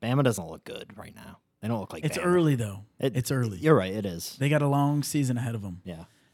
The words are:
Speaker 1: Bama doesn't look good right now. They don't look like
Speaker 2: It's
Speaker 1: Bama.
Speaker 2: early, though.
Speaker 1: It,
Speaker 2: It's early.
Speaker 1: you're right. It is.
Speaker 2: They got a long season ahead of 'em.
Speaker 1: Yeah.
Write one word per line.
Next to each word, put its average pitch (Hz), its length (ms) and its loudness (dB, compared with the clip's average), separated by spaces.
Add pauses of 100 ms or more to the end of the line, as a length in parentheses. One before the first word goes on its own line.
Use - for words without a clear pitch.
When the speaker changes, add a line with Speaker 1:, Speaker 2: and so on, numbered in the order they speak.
Speaker 1:
Bama 127 240 2
doesn't 98 240 0
look 80 160 -16
good - 320 -14
right - 180 -16
now. 107 240 -20 (220)
They 107 80 -4
don't 113 100 0
look 92 140 -8
like 117 120 -6
Speaker 2:
It's 151 140 -2
Speaker 1:
Bama. 170 80 -2
Speaker 2:
early, 175 300 4
though. 101 280 -6 (140)
Speaker 1:
It, 123 180 -2
Speaker 2:
It's 127 140 0
early. 117 280 0
Speaker 1:
you're 151 180 6
right. 95 160 2
It 104 120 -2
is. 85 360 -6
Speaker 2:
They 139 80 2
got 151 140 2
a 147 40 2
long 143 380 2
season 131 340 0
ahead 120 160 -4
of 104 100 -6
'em. 90 200 -10
Speaker 1:
Yeah. 85 220 -12 (280)